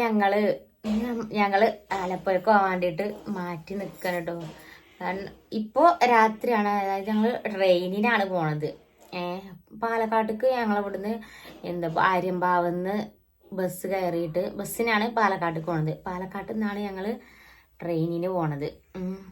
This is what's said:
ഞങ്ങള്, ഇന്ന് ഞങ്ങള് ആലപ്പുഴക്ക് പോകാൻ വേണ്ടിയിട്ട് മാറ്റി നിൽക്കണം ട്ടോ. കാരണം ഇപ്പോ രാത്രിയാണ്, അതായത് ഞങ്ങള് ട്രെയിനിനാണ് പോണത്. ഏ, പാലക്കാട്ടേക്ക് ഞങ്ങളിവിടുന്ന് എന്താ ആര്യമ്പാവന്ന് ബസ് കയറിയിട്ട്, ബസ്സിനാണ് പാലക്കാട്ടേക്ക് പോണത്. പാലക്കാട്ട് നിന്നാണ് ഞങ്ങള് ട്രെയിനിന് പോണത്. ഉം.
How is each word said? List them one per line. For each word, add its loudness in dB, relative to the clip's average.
ഞങ്ങള്, 4
ഇന്ന് -2
ഞങ്ങള് 4
ആലപ്പുഴക്ക് 0
പോകാൻ 6
വേണ്ടിയിട്ട് -2
മാറ്റി -8
നിൽക്കണം -6
ട്ടോ. -6
കാരണം -6
ഇപ്പോ 2
രാത്രിയാണ്, 4
അതായത് -2
ഞങ്ങള് 4
ട്രെയിനിനാണ് 4
പോണത്. 0
ഏ, -4
പാലക്കാട്ടേക്ക് 2
ഞങ്ങളിവിടുന്ന് 0
എന്താ -2
ആര്യമ്പാവന്ന് 2
ബസ് -4
കയറിയിട്ട്, -2
ബസ്സിനാണ് 0
പാലക്കാട്ടേക്ക് 0
പോണത്. 0
പാലക്കാട്ട് -8
നിന്നാണ് -2
ഞങ്ങള് -4
ട്രെയിനിന് -2
പോണത്. -2
ഉം. -6